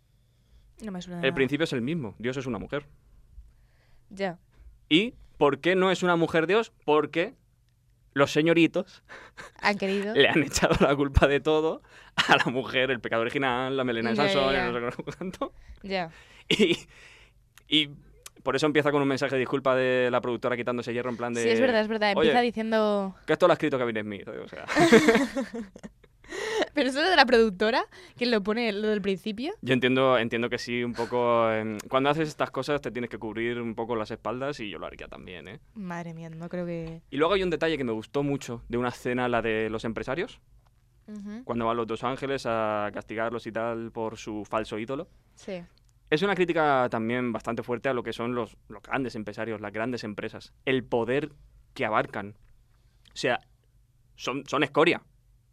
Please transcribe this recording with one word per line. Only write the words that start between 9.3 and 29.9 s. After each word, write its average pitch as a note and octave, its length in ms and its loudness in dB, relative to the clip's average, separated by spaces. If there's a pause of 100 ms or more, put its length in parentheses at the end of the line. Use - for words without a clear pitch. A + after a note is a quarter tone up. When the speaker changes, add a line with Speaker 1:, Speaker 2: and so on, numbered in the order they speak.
Speaker 1:
Han G3+ 200 2
querido. G3 340 -2
Speaker 2:
<laughs> - 20 0
le C#3 120 6
han B2+ 160 4
echado D3 320 2 (100)
la C#3 100 4
culpa C#3+ 320 4
de C#3 120 4
todo D#3 420 0 (340)
a - 220 4
la C#3 140 2
mujer, B2+ 400 0
el B2 80 -2
pecado A2+ 240 0
original, C3 520 -2
la C3+ 80 0
melena A#2 280 0
de A2 40 0
Speaker 1:
Ya, - 120 2
ya, - 60 2
Speaker 2:
Sansón, - 200 2
Speaker 1:
ya. - 140 0
Speaker 2:
el A#2+ 140 -2
no A#2+ 100 -4
sé - 120 -10
cuánto. - 500 -8 (280)
Speaker 1:
Ya. F#3 300 -4 (360)
Speaker 2:
Y, F3+ 300 2 (920)
y D3+ 220 2 (540)
por C3 120 0
eso C3+ 120 0
empieza D3 240 2
con C#3+ 100 4
un C3+ 60 2
mensaje C3+ 280 -2
de C3 40 2
disculpa C3+ 360 2
de B2+ 360 2
la B2 100 2
productora B2 360 -2
quitándose A#2+ 360 -4
hierro A#2+ 160 -4
en A#2+ 80 -6
plan A#2+ 160 -6
de, A#2+ 80 -2
Speaker 1:
Sí, A3+ 80 2
es - 100 2
verdad, A3+ 220 2
es G#3+ 60 -2
verdad. G#3 240 0
Empieza D#3+ 260 4
Speaker 2:
"Oye, A#3+ 80 4
Speaker 1:
diciendo G#3+ 720 0 (100)
Speaker 2:
que D3+ 80 0
esto F3+ 140 4
lo E3+ 60 8
ha - 20 -4
escrito D3 240 0
Kevin A#2 240 -2
Smith", G#2 240 -8
o - 200 -10
sea. - 180 -14
Speaker 1:
<laughs> - 80 -6 (2000)
Pero C4+ 160 0
eso C4+ 120 -2
de F4+ 140 4
la C#4 100 8
productora, A3+ 600 4 (320)
que B3 80 -2
lo A#3 160 2
pone G#3+ 300 -2
lo G#3 160 -2
del G#3+ 140 0
principio. G3+ 600 -4
Speaker 2:
Yo B2 120 2
entiendo, C3 440 4